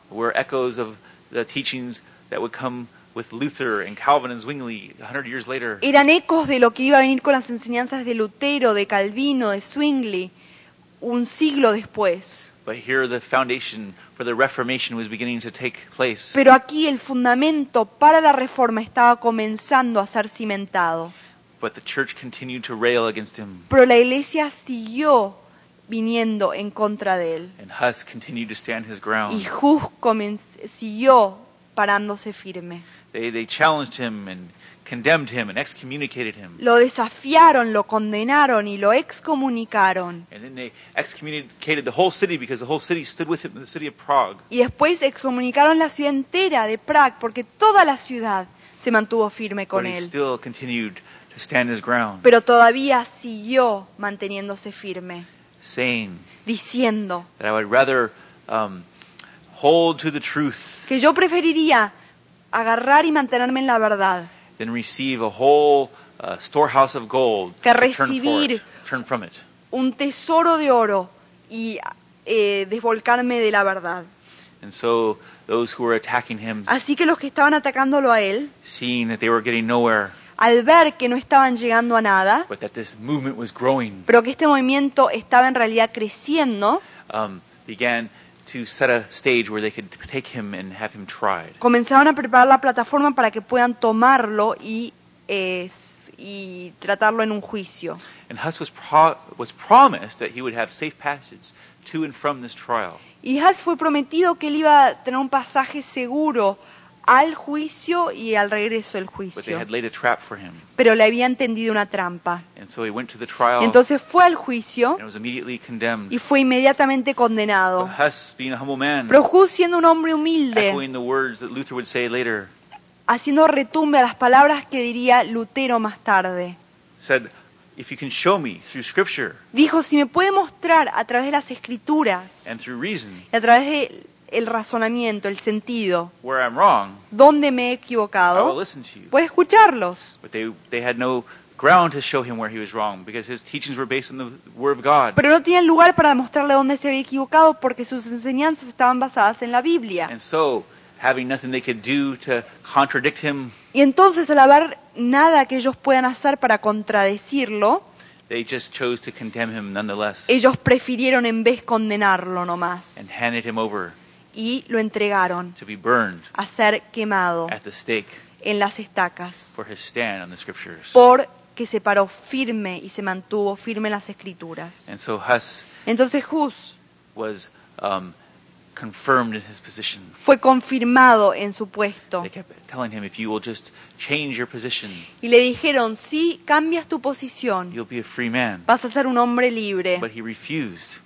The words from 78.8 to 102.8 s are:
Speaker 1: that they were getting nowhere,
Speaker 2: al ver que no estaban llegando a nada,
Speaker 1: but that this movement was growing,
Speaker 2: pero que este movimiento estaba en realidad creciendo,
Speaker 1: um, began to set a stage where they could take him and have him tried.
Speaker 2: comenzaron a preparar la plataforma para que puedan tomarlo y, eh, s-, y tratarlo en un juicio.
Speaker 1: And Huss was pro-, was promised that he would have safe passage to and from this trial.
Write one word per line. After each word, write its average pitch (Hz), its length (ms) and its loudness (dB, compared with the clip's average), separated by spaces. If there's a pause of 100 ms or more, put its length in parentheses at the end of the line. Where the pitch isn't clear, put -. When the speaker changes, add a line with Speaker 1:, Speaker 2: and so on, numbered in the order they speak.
Speaker 1:
that 110 100 -6
they 113 100 0
were 117 140 2
getting 113 240 -2
nowhere, 113 420 2 (280)
Speaker 2:
al 233 260 4
ver 302 340 4
que 254 120 -2
no 240 60 -2
estaban 262 420 2
llegando 233 380 0
a 226 60 4
nada, 208 480 2
Speaker 1:
but 98 100 -10
that 107 120 -8
this 110 280 -12
movement 131 380 -4
was 113 160 -10
growing, 120 540 -2
Speaker 2:
pero 226 160 6
que 240 80 -4
este 302 160 0
movimiento 269 640 2
estaba 247 360 2
en 269 80 0
realidad 226 380 0
creciendo, 240 880 -2 (320)
Speaker 1:
um, 104 260 -8 (280)
began 117 420 -4 (420)
to 120 140 -10
set 131 240 -2
a 117 200 0
stage 120 400 0
where 107 120 -6
they 107 100 -4
could 104 180 -14 (200)
take 135 160 -8 (100)
him 104 200 -10
and 95 180 -14
have 104 220 -10
him 101 100 -16
tried. 90 540 -4
Speaker 2:
comenzaron 240 480 4
a 311 80 4
preparar 247 320 4
la 262 140 8
plataforma 269 520 0
para 240 160 2
que 214 120 -8
puedan 247 340 0
tomarlo 226 840 2
y, 220 320 -10 (360)
eh, 185 380 -4
s-, - 520 -20
y 185 640 -16
tratarlo 214 440 0
en 220 80 -2
un 208 100 -6
juicio. 175 580 -12 (300)
Speaker 1:
And 117 100 -14
Huss 160 200 -6
was 160 120 -12
pro-, 156 460 2 (200)
was 120 160 -10
promised 220 640 4
that 120 160 -6
he 127 60 -12
would 120 160 -8
have 113 140 -4
safe 151 260 -10
passage - 540 -10 (400)
to 160 140 -4
and 143 80 -10
from 143 280 -6
this 120 140 -14
trial. 101 420 -6 (260)